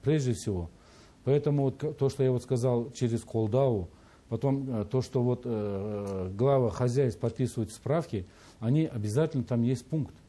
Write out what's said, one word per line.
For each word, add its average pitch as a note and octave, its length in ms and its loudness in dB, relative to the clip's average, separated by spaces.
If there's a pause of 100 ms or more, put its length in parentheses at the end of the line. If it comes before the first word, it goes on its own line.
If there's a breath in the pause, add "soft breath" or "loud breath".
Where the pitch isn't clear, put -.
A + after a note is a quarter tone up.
Прежде C3+ 320 2
всего. F2+ 360 -4 (540 loud breath)
Поэтому C#3+ 400 2
вот C3 140 0
к-, D3+ 160 -6
то, C#3 160 0
что C3+ 140 -2
я C3 80 4
вот B2 100 0
сказал A#2+ 500 0
через A#2 320 0
Колдау, A2 640 2 (400 loud breath)
потом, C3 520 -2
э, G2+ 40 -2
то, B2+ 160 0
что - 200 -2
вот, B2 240 0
э, G2+ 920 -4
глава B2+ 360 4
хозяйств B2 480 0
подписывают A#2 520 -2
справки, B2 540 -4 (340 loud breath)
они C#3 260 2
обязательно, B2 580 -2
там A#2 180 0
есть A#2+ 240 0
пункт D3+ 300 -4 (140)